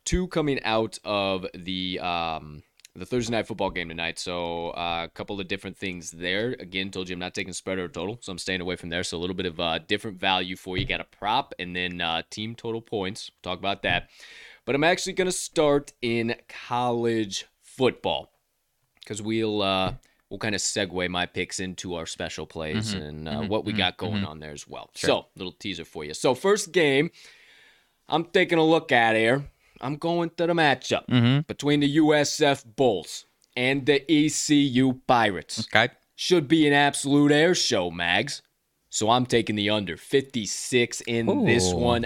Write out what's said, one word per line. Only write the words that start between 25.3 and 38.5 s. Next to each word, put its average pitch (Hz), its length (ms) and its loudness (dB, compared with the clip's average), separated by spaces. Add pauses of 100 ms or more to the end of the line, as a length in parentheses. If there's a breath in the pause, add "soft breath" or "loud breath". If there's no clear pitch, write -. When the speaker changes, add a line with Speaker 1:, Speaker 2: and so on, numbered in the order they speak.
Speaker 1:
little 92 160 -10
teaser 85 320 -10
for - 180 -12
you. 73 100 -10
So, 135 220 0
first 196 380 0
game, 147 360 4 (1000 soft breath)
I'm 160 160 0
taking - 340 2
a 160 60 6
look 160 260 4
at 113 240 6
here. 120 300 2 (380 soft breath)
I'm 147 140 -4
going 170 400 -2
to 170 100 0
the 175 60 2
matchup 156 540 2
Speaker 2:
Mm-hmm. 123 340 4
Speaker 1:
between 147 400 0
the 143 80 4
U 151 240 6
S 147 280 2
F 139 240 4
Bulls 110 600 0 (300)
and 131 300 0
the 139 260 4
E 151 180 6
C 147 320 2
U 131 440 2
Pirates. 107 640 2
Speaker 2:
Okay. 117 260 4 (220)
Speaker 1:
Should 170 320 2
be 156 180 6
an 143 80 6
absolute 143 580 4
air 156 220 6
show, 95 380 0
Mags. 87 500 0 (480)